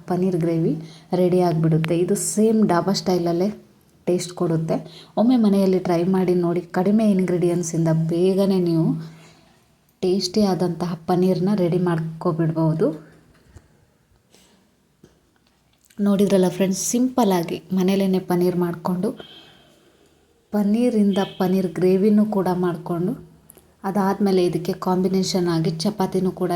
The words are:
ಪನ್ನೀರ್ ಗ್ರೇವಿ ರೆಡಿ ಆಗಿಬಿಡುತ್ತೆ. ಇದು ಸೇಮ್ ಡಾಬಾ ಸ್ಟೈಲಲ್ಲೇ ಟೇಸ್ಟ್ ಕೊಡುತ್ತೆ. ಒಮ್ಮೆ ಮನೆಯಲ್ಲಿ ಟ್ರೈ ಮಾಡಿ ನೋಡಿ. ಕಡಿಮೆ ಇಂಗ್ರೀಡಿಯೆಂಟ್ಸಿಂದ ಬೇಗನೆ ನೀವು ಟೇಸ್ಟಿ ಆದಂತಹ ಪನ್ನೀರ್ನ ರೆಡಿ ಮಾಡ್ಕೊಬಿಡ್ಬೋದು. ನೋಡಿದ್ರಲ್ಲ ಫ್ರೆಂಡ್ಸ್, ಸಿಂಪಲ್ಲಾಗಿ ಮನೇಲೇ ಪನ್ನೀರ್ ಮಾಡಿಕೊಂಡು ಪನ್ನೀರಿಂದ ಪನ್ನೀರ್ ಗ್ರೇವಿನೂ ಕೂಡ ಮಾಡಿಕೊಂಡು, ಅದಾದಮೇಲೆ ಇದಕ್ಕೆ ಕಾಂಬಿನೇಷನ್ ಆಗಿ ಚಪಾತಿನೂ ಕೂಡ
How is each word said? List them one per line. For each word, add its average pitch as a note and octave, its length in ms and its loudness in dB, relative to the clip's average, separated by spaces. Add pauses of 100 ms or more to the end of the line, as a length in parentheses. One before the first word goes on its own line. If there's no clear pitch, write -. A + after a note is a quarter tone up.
ಪನ್ನೀರ್ F3+ 300 0
ಗ್ರೇವಿ E3+ 460 0 (300)
ರೆಡಿ F3+ 280 2
ಆಗಿಬಿಡುತ್ತೆ. D#3+ 580 2
ಇದು F3+ 160 0
ಸೇಮ್ G#3+ 540 2
ಡಾಬಾ F3 240 0
ಸ್ಟೈಲಲ್ಲೇ F3 580 -2 (540)
ಟೇಸ್ಟ್ F3 280 -2
ಕೊಡುತ್ತೆ. - 720 -4 (100)
ಒಮ್ಮೆ A#3+ 200 4
ಮನೆಯಲ್ಲಿ G3 420 4
ಟ್ರೈ F3 240 0
ಮಾಡಿ F#3 320 2
ನೋಡಿ. F3 260 0
ಕಡಿಮೆ G#3 500 2
ಇಂಗ್ರೀಡಿಯೆಂಟ್ಸಿಂದ F3 800 0
ಬೇಗನೆ F#3 680 2
ನೀವು E3+ 580 0 (840)
ಟೇಸ್ಟಿ F#3+ 400 -2
ಆದಂತಹ F3 540 -2 (120)
ಪನ್ನೀರ್ನ F3+ 480 2
ರೆಡಿ F3+ 240 0
ಮಾಡ್ಕೊಬಿಡ್ಬೋದು. D#3+ 1080 -2 (3250)
ನೋಡಿದ್ರಲ್ಲ G3 480 2
ಫ್ರೆಂಡ್ಸ್, F#3+ 340 -2
ಸಿಂಪಲ್ಲಾಗಿ G#3 800 0 (100)
ಮನೇಲೇ F#3+ 460 2
ಪನ್ನೀರ್ F3+ 380 0
ಮಾಡಿಕೊಂಡು F3+ 540 -4 (1400)
ಪನ್ನೀರಿಂದ G#3 680 0 (200)
ಪನ್ನೀರ್ F#3 340 0
ಗ್ರೇವಿನೂ F#3+ 540 2
ಕೂಡ G3 260 -2
ಮಾಡಿಕೊಂಡು, F3+ 600 -4 (720)
ಅದಾದಮೇಲೆ G3 600 0
ಇದಕ್ಕೆ F3 280 -2
ಕಾಂಬಿನೇಷನ್ F#3 760 -2
ಆಗಿ E3 220 0
ಚಪಾತಿನೂ F#3 600 -2
ಕೂಡ F3 260 -4